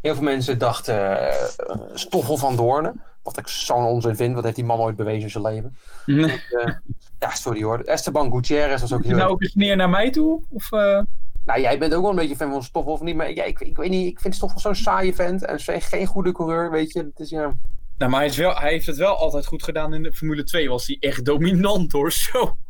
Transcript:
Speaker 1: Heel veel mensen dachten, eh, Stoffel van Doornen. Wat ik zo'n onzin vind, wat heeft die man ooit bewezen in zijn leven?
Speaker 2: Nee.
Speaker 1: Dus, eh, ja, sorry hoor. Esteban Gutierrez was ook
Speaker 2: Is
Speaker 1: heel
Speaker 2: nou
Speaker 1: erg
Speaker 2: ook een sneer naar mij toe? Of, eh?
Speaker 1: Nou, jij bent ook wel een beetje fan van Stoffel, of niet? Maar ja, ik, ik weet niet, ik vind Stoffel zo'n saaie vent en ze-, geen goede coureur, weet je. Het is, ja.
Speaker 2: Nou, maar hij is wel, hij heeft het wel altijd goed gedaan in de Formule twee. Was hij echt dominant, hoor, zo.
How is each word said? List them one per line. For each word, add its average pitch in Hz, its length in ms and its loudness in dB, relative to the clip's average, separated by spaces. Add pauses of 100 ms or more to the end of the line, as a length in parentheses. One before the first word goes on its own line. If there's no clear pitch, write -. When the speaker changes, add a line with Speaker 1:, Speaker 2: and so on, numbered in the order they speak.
Speaker 1:
Heel 151 80 -2
veel 143 100 -4
mensen 131 340 -2
dachten, 101 680 0
eh, 69 80 0 (580)
Stoffel 151 420 -2
van 127 200 -2
Doornen. 147 460 0 (200)
Wat - 160 -10
ik - 100 -12
zo'n - 360 -2
onzin 117 320 0
vind, 123 180 -2
wat 117 100 -4
heeft 113 120 -2
die 120 80 -4
man 117 140 0
ooit 110 180 -2
bewezen 107 260 -4
in 104 80 -8
zijn 104 140 -8
leven? 110 320 -6 (300)
Speaker 2:
Nee. 147 200 2
Speaker 1:
Dus, - 260 -4
eh, 120 200 -2 (460)
ja, - 120 -4
sorry 107 320 -4
hoor. 110 180 -2
Esteban 143 520 0
Gutierrez 139 480 2
was 123 120 -2
ook 123 80 0
Speaker 2:
Is 117 60 0
Speaker 1:
heel - 100 2
Speaker 2:
nou - 80 2
Speaker 1:
erg 190 100 2
Speaker 2:
ook 190 80 -2
een 185 60 -2
sneer 202 280 2
naar 180 140 2
mij 214 200 2
toe? 311 400 2
Of, - 220 -6
eh? 202 280 4 (440)
Speaker 1:
Nou, 123 160 4
jij 139 180 2
bent 156 160 2
ook 175 80 2
wel 208 80 2
een 190 60 0
beetje 151 200 0
fan 147 160 -4
van 135 100 -4
Stoffel, 156 300 -4
of 147 80 -2
niet? 165 160 -4
Maar 151 160 -2
ja, 170 120 -4
ik, - 160 -2
ik - 160 2
weet 165 140 0
niet, 185 160 0
ik 175 140 -6
vind 190 140 2
Stoffel 190 260 2
zo'n 208 140 2
saaie 190 400 2
vent 185 300 2
en - 160 -4
ze-, 170 200 -4
geen 277 260 0
goede 185 260 2
coureur, 165 380 -2
weet 160 220 -2
je. 180 60 -4
Het 151 220 -8
is, 151 100 -10
ja. 151 220 -2 (460)
Speaker 2:
Nou, 127 120 2
maar 135 100 2
hij 147 80 2
is 135 80 -4
wel, 175 200 2
hij 147 140 2
heeft 160 160 2
het 143 100 2
wel 185 200 2
altijd 143 300 2
goed - 160 -2
gedaan 156 320 0
in 156 80 4
de 156 100 4
Formule 151 320 0
twee. 160 240 0
Was 123 180 0
hij 135 140 -2
echt 135 240 -2
dominant, 165 680 2
hoor, 147 200 2
zo. - 440 2 (140)